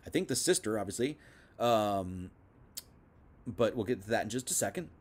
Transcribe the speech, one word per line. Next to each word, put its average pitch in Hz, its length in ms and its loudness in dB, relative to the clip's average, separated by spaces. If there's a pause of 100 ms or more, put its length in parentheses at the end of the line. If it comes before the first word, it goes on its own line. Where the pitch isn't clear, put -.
I - 60 -12
think, - 160 0
the 131 80 -2
sister, 123 420 2
obviously. 110 400 -2 (420)
Um, 101 720 2 (1160)
but 113 280 0
we'll 110 100 -2
get 98 180 -2
to 104 60 -8
that 110 160 2
in 107 40 -6
just 123 220 -4
a - 20 -2
second. 156 360 -2 (120)